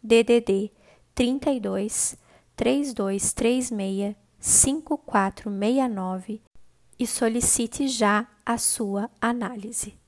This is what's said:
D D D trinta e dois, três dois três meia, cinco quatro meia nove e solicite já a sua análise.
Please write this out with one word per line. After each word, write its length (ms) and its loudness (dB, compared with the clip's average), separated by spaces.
D 200 6
D 160 6
D 320 0
trinta 360 0
e 80 -2
dois, 560 -4
três 380 0
dois 400 -2
três 360 0
meia, 460 -4
cinco 580 2
quatro 540 0
meia 360 2
nove 540 -6
e 80 -2
solicite 840 0
já 400 2
a 120 -2
sua 520 -2
análise. 760 -4